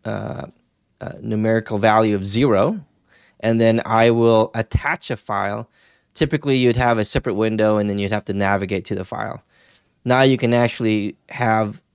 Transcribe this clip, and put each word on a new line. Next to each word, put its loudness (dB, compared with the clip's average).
uh, -10
uh, -12
numerical -2
value 4
of -4
zero, 0
and 0
then 4
I 4
will 4
attach -4
a -6
file. -6
Typically, 0
you'd 2
have 2
a 0
separate -2
window, 0
and 0
then -4
you'd -4
have -4
to -6
navigate -2
to -6
the -6
file. -10
Now 4
you 4
can 0
actually 0
have -2